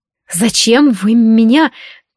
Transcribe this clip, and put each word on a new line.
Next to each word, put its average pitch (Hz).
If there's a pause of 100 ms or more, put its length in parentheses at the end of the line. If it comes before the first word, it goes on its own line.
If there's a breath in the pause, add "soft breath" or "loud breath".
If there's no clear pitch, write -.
(320)
«Зачем 233
вы 202
меня 226 (460 loud breath)